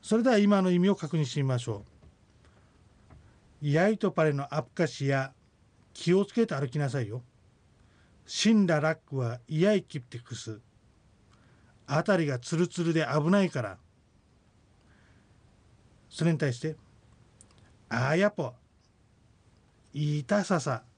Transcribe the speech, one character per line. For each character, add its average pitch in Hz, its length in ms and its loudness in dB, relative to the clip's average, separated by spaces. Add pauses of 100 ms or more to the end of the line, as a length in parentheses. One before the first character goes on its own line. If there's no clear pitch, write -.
そ 220 160 0
れ 233 60 2
で 254 80 4
は 214 80 6
今 202 240 4
の 185 80 2
意 175 80 4
味 185 100 4
を 196 60 4
確 160 200 -6
認 156 100 0
し 123 100 -8
て 147 80 0
み 135 40 0
ま 127 120 0
し 120 100 -8
ょ 104 160 -8 (1800)
う。 147 80 -4
や 165 180 4
い 214 120 0
と 196 120 0
パ 165 120 0
レ 156 100 4
の 139 200 -6
ア 151 100 -2
プ - 100 -16
カ - 140 0
シ - 180 -6
や、 135 260 -2 (600)
気 175 220 0
を 196 100 2
つ - 80 -20
け 226 140 2
て 156 80 -6
歩 139 140 -4
き 143 100 -4
な 143 100 0
さ 131 120 -4
い 107 60 -4
よ。 117 140 -8 (1040)
シ - 260 0
ン 208 140 6
ラ 160 140 2
ラ 156 160 0
ッ - 0 -
ク - 220 -10
は 120 300 -4
イ 156 140 -2
ヤ 208 140 4
イ 185 80 -2
キ - 160 -12
プ 120 80 -18
テ 120 100 -14
ク 120 160 -14
ス。 110 260 -12 (1300)
あ 147 180 -2
た 196 140 2
り 165 80 0
が 135 140 -4
ツ - 180 -6
ル 175 100 2
ツ 175 160 -6
ル 165 100 0
で 156 200 0
危 151 160 0
な 196 140 4
い 180 80 0
か 131 100 -6
ら。 98 160 -8 (2250)
そ - 160 -6
れ 170 60 2
に 147 80 -2
対 143 120 0
し 120 80 -8
て、 156 160 -6 (1120)
あ 131 280 -2
や 202 160 2
ぽ、 139 240 -8 (1400)
い 147 300 -2
た 202 200 0
さ 175 160 0
さ 127 240 -6 (140)